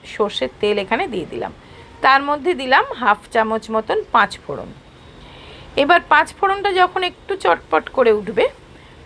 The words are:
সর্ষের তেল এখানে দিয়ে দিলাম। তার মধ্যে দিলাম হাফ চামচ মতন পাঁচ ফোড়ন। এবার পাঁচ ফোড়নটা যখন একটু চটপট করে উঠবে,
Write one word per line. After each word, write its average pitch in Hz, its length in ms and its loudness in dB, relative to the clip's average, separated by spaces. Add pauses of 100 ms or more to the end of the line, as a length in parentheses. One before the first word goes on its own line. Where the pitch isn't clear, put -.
সর্ষের - 440 -4 (120)
তেল 208 180 0
এখানে 226 280 -4
দিয়ে 196 240 -8
দিলাম। 107 220 -10 (480)
তার 269 220 4
মধ্যে 294 320 -2
দিলাম 262 300 2 (120)
হাফ 214 220 0 (140)
চামচ 220 380 -2
মতন 220 320 -2 (100)
পাঁচ 214 340 2
ফোড়ন। 127 200 -10 (1120)
এবার 320 320 4
পাঁচ 311 260 2
ফোড়নটা 392 380 -2
যখন 370 300 2
একটু 370 340 -6
চটপট - 520 -2
করে 233 240 2
উঠবে, 208 360 0 (580)